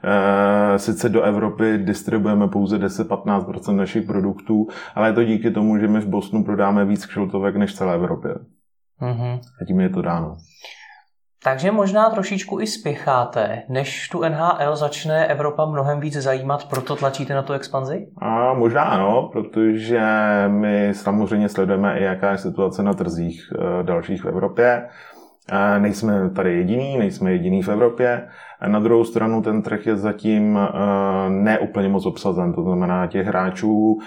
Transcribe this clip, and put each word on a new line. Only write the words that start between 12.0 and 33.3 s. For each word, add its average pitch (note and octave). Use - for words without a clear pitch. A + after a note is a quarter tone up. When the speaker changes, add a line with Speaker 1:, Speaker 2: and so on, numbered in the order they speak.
Speaker 2:
trošičku G3
i G#3+
spěcháte, B2
než C3+
tu E3
N D#3+
H E3
L D3
začne D#3
Evropa D3
mnohem D3
víc D3
zajímat, C3+
proto C3
tlačíte C#3
na C3+
tu C#3
expanzi? C#3
Speaker 1:
A A#2+
možná A#2+
ano, A2
protože A2
my G2+
samozřejmě G#2
sledujeme G2
i G2
jaká F#2+
je F#2+
situace F#2+
na G2+
trzích, E2+
eh, F2
dalších -
v -
Evropě. B2
Eh, G2+
nejsme G2+
tady F#2
jediný, B2+
nejsme F#2+
jediný F#2
v G2
Evropě. A#2+
Na G#2+
druhou A2+
stranu A2+
ten G#2+
trh G#2+
je A2
zatím, G#2+
eh, G2
ne G#2
úplně G2
moc F#2+
obsazen, F2
to E2+
znamená F2+
těch F#2+
hráčů, G#2+